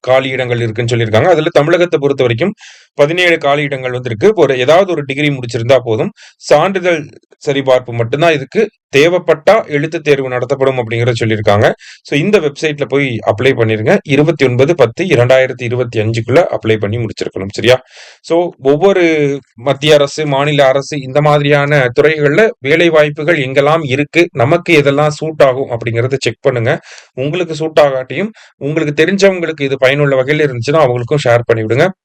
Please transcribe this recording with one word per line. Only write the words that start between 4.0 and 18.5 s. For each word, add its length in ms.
இருக்கு. 260
ஒரு, 180
ஏதாவது 320
ஒரு 140
டிகிரி 220
முடிச்சிருந்தா 560
போதும். 280
சான்றிதழ் 720
சரிபார்ப்பு 480
மட்டும்தான் 400
இதுக்கு 360
தேவைப்பட்டா 760
எழுத்து 340
தேர்வு 280
நடத்தப்படும் 480
அப்படிங்கறத 380
சொல்லியிருக்காங்க. 520
So, 140
இந்த 220
வெப்சைட்ல 480
போய் 200
அப்ளை 280
பண்ணிருங்க. 500
இருபத்தி 420
ஒன்பது 300
பத்து 300
இரண்டாயிரத்தி 580
இருபத்தி 360
அஞ்சுக்குள்ள 500
அப்ளை 280
பண்ணி 200
முடிச்சிருக்கணும், 540
சரியா? 260
So, 140